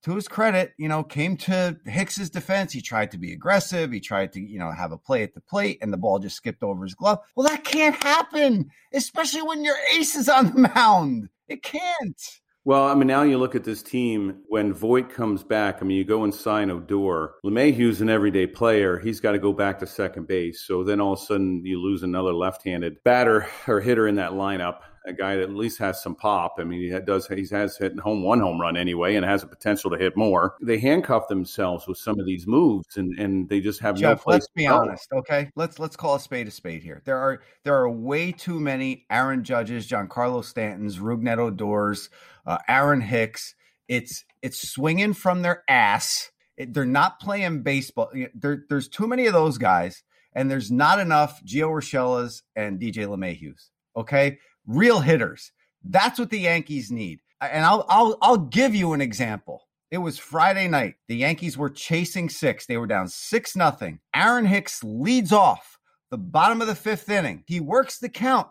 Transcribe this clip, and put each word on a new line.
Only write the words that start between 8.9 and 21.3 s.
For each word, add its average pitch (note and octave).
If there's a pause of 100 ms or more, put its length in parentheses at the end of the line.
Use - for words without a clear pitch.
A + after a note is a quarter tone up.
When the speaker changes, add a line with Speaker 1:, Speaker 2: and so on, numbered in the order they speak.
Speaker 1:
especially D4+
when D#4
your D4 (180)
ace E4
is C4
on C4
the B3+
mound. F3 (180)
It C#4
can't. E4 (440)
Speaker 2:
Well, C#3
I C#3
mean, C#3
now C3+
you C#3
look B2+
at G2
this A2
team, G#2+
when G#2
Voit A#2+
comes G#2+
back, G#2
I G2
mean, F#2+
you F#2+
go G#2+
and G#2
sign G#2
Odor. F2 (100)
LeMahieu's A#2
an A2
everyday G2+
player. G2
He's G#2+
gotta G2+
go G2
back G2
to F2+
second F#2
base. F2
So F2+
then G2+
all G2
of F#2
a -
sudden F#2